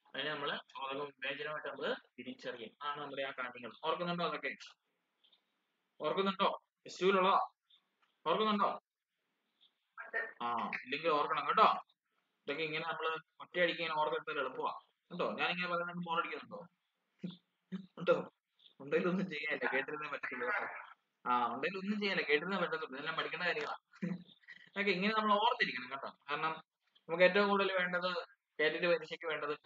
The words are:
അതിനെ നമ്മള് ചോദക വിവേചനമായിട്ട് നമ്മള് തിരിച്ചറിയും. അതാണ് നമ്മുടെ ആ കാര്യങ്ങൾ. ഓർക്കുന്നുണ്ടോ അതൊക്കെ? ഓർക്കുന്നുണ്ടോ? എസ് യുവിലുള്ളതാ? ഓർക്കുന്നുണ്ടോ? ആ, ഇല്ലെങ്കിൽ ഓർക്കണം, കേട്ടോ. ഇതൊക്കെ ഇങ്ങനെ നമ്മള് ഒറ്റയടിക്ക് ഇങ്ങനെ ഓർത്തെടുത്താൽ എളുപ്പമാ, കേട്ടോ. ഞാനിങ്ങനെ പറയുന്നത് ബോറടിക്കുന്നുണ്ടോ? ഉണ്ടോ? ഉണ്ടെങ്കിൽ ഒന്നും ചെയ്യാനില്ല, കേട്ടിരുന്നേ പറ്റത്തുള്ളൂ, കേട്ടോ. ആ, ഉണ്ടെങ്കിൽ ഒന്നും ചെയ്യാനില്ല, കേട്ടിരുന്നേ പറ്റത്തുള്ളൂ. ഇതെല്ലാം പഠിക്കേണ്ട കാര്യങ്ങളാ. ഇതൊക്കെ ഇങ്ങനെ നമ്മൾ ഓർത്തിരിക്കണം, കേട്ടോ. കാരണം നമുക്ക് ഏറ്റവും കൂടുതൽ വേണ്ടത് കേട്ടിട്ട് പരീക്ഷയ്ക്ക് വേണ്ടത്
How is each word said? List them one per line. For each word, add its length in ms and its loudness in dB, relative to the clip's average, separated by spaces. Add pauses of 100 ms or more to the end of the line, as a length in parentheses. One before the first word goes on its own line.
(160)
അതിനെ 180 -2
നമ്മള് 240 -2
ചോദക 440 -6
വിവേചനമായിട്ട് 640 -6
നമ്മള് 280 -4 (240)
തിരിച്ചറിയും. 520 -10 (100)
അതാണ് 200 -4
നമ്മുടെ 200 -6
ആ 100 -2
കാര്യങ്ങൾ. 400 -8 (120)
ഓർക്കുന്നുണ്ടോ 440 0
അതൊക്കെ? 280 -4 (1500)
ഓർക്കുന്നുണ്ടോ? 600 2 (240)
എസ് 180 -6
യുവിലുള്ളതാ? 460 6 (800)
ഓർക്കുന്നുണ്ടോ? 540 4 (1600)
ആ, 300 0 (140)
ഇല്ലെങ്കിൽ 240 0
ഓർക്കണം, 380 2
കേട്ടോ. 360 6 (640)
ഇതൊക്കെ 160 -2
ഇങ്ങനെ 240 -2
നമ്മള് 220 -2 (320)
ഒറ്റയടിക്ക് 400 0
ഇങ്ങനെ 180 -2
ഓർത്തെടുത്താൽ 400 0
എളുപ്പമാ, 400 -4 (320)
കേട്ടോ. 220 -2
ഞാനിങ്ങനെ 340 -2
പറയുന്നത് 280 -2
ബോറടിക്കുന്നുണ്ടോ? 720 -4 (1300)
ഉണ്ടോ? 340 0 (480)
ഉണ്ടെങ്കിൽ 280 0
ഒന്നും 220 0
ചെയ്യാനില്ല, 420 -4
കേട്ടിരുന്നേ 380 -4
പറ്റത്തുള്ളൂ, 380 -6
കേട്ടോ. 480 -6 (340)
ആ, 260 2
ഉണ്ടെങ്കിൽ 220 -2
ഒന്നും 220 -2
ചെയ്യാനില്ല, 280 0
കേട്ടിരുന്നേ 300 4
പറ്റത്തുള്ളൂ. 320 -2
ഇതെല്ലാം 260 -4
പഠിക്കേണ്ട 280 -2
കാര്യങ്ങളാ. 340 -2 (920)
ഇതൊക്കെ 240 0
ഇങ്ങനെ 220 2
നമ്മൾ 200 4
ഓർത്തിരിക്കണം, 580 0
കേട്ടോ. 260 -8 (120)
കാരണം 220 -2 (580)
നമുക്ക് 140 6
ഏറ്റവും 260 8
കൂടുതൽ 220 4
വേണ്ടത് 640 0 (240)
കേട്ടിട്ട് 280 4
പരീക്ഷയ്ക്ക് 380 0
വേണ്ടത് 400 -2